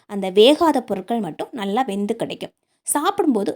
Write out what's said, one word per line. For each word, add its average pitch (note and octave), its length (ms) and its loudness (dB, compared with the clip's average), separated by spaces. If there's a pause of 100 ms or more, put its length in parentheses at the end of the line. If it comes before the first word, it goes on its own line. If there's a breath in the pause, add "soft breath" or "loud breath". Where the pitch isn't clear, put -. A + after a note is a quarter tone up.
அந்த G3 220 -6
வேகாத C#4 520 6
பொருட்கள் A3 400 -4
மட்டும் - 300 -8
நல்லா G#3 300 -4
வெந்து G#3 340 -2
கிடைக்கும். - 360 -8 (360)
சாப்பிடும்போது D4 680 0